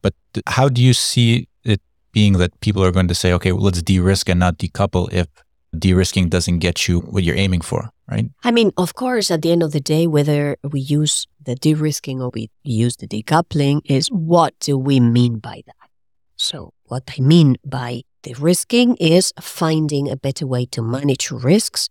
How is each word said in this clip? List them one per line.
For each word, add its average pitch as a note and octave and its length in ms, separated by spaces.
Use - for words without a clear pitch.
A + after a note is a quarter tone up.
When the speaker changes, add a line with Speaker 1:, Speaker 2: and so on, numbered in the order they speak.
Speaker 1:
But - 120
th-, - 160
how C3+ 200
do B2 140
you B2+ 100
see A#2 540
it G#2+ 180
being G#2 240
that F2 260
people G2 220
are F#2 80
going F#2 160
to F2+ 80
say, F2+ 200
"Okay, F2+ 180
well, F2+ 100
let's F2 200
de-risk F#2 460
and F2 120
not F2+ 180
decouple," F2+ 540
if F2+ 160
de-risking F#2 500
doesn't F2 300
get E2+ 300
you F2 120
what - 220
you're E2+ 140
aiming F#2 240
for, - 300
right? A2 180
Speaker 2:
I - 80
mean, A#3 260
of F3+ 180
course, B3+ 360
at D#3+ 120
the E3+ 100
end E3+ 100
of D3+ 100
the D3 80
day, D#3 260
whether D3 560
we C#3+ 180
use D3 460
the B2 100
de-risking D3+ 680
or B2 140
we A2+ 160
use A#2 340
the - 100
decoupling D3+ 760
is, C#3+ 240
what E3 520
do C#3+ 160
we C3+ 240
mean A#2+ 380
by - 280
that? - 220
So - 360
what B2+ 180
I C#3 40
mean D3 440
by B2+ 380
de-risking F3 720
is E3+ 440
finding D3+ 680
a C3+ 60
better C3+ 300
way B2 200
to A#2 160
manage B2+ 480
risks C#3 600